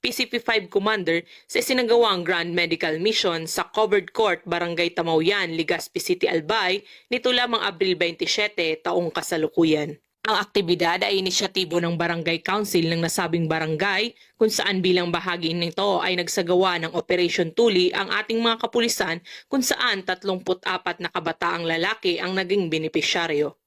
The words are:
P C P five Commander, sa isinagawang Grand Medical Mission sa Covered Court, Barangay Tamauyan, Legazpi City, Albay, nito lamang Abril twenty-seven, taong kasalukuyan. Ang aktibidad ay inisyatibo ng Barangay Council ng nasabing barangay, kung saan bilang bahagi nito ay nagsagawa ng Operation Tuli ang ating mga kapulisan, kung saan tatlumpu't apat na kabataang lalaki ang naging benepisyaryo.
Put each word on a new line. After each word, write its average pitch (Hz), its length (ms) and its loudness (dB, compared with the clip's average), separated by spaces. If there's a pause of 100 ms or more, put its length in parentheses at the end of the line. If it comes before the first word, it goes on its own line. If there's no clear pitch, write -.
P 247 80 -2
C 247 160 -4
P 240 80 -6
five 220 320 -2
Commander, 190 560 0 (240)
sa - 160 -2
isinagawang 233 560 2
Grand 170 320 -2
Medical 165 480 0
Mission 170 480 0
sa - 240 -4
Covered 208 400 2
Court, 214 320 0
Barangay 170 480 -2
Tamauyan, 165 640 0
Legazpi - 480 -4
City, - 240 0
Albay, 185 560 0 (240)
nito 247 240 0
lamang 240 320 0
Abril 185 320 0
twenty-seven, 165 880 -2
taong 175 240 0
kasalukuyan. 156 880 0 (320)
Ang 202 160 0
aktibidad 175 560 0
ay 196 240 0
inisyatibo 185 560 -2
ng 170 160 -2
Barangay 165 480 -2
Council 196 400 0
ng 165 160 0
nasabing 170 480 0
barangay, 165 640 0 (240)
kung 220 160 4
saan 190 320 0
bilang 180 240 4
bahagi 170 480 -2
nito 180 480 0
ay 180 160 0
nagsagawa 180 640 2
ng 160 80 -6
Operation 175 560 0
Tuli 185 480 4
ang 196 160 -4
ating 214 240 -2
mga 226 240 0
kapulisan, 226 640 0 (240)
kung 254 160 0
saan 202 400 -2
tatlumpu't 185 640 -2
apat 180 320 -4
na 175 80 -6
kabataang 170 560 -2
lalaki 170 560 0
ang 185 160 -4
naging 185 320 0
benepisyaryo. 156 880 0 (100)